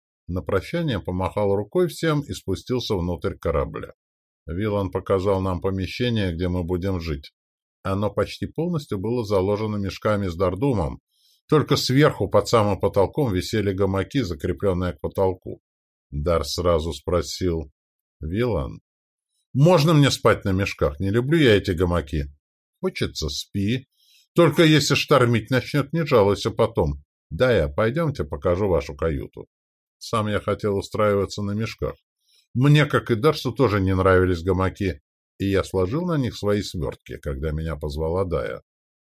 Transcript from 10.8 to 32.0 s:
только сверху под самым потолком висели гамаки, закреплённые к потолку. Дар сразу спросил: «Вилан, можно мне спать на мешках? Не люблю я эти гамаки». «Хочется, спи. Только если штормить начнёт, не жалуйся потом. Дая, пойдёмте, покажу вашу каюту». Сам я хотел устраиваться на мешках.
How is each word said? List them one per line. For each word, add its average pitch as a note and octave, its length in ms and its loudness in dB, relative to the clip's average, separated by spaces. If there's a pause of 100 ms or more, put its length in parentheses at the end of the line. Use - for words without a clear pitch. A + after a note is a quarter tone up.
только D3 260 4
сверху C3 540 2
под G#2 180 2
самым G#2 320 2
потолком G2+ 540 0
висели G2 400 0
гамаки, G2 480 0
закреплённые F2+ 720 -2
к - 80 -20
потолку. F2+ 580 -2 (520)
Дар D2+ 340 0
сразу E2+ 480 0
спросил: E2 760 -2 (520)
«Вилан, D#2 580 -4 (720)
можно D#3+ 400 4
мне C#3+ 180 6
спать - 340 2
на G2 80 0
мешках? F2+ 480 -2
Не G2 80 0
люблю B2 280 0
я B2 200 6
эти G2 140 0
гамаки». D#2+ 600 -2 (480)
«Хочется, G#2 480 -6
спи. G2+ 580 -4 (480)
Только E3+ 300 4
если D3+ 320 4
штормить A#2+ 540 2
начнёт, C3+ 420 -2
не E3 140 -2
жалуйся G2+ 460 4
потом. D#2+ 520 -2 (260)
Дая, F#2 380 2
пойдёмте, A#2 560 -2
покажу F2 460 -2
вашу D#2 260 -2
каюту». D2+ 520 -6 (560)
Сам G#2+ 240 -4
я G#2 120 0
хотел G2+ 380 -2
устраиваться G2+ 640 0
на G2+ 80 -4
мешках. A2 420 -6 (640)